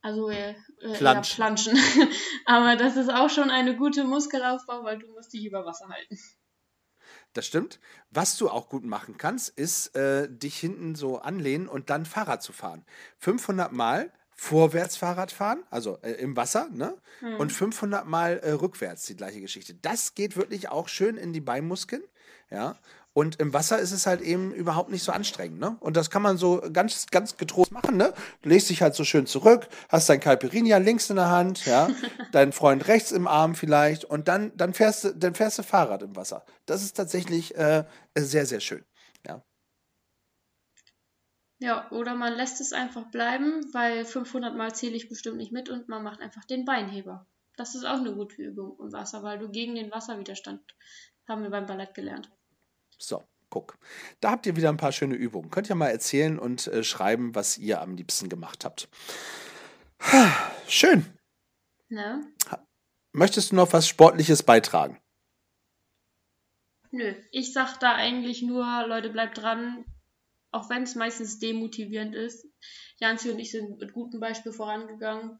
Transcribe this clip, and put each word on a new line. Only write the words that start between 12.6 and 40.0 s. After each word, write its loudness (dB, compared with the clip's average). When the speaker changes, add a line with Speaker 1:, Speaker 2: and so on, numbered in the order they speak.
Speaker 2:
Fünfhundert -2
Mal 0
vorwärts 2
Fahrrad -6
fahren, -4
also, -6
äh, -8
im -6
Wasser, -2
ne? -8
Speaker 1:
Mhm. -10
Speaker 2:
Und -2
fünfhundert -4
Mal, 0
äh, -2
rückwärts -6
die -14
gleiche -12
Geschichte. -14
Das -6
geht -6
wirklich -6
auch -6
schön -2
in -8
die -6
Beinmuskeln, -6
ja? -8
Und 0
im 0
Wasser 2
ist -2
es 0
halt 2
eben -2
überhaupt -2
nicht -6
so -2
anstrengend, -6
ne? -4
Und -2
das 2
kann 0
man 2
so 2
ganz, 0
ganz 0
getrost 2
machen, -2
ne? 4
Du -6
legst 8
dich 2
halt 6
so -2
schön 4
zurück, 6
hast 4
dein 8
Caipirinha 6
links 2
in 0
der 4
Hand, 2
ja? 6
Speaker 1:
<laughs> -6
Speaker 2:
Deinen 8
Freund 4
rechts 6
im 0
Arm 4
vielleicht 4
und -4
dann, 0
dann 0
fährst 2
du, -2
dann 0
fährst 0
du -8
Fahrrad 2
im -14
Wasser. -10
Das -2
ist -8
tatsächlich, -4
äh, 4
sehr, 2
sehr -4
schön, -8
ja. -14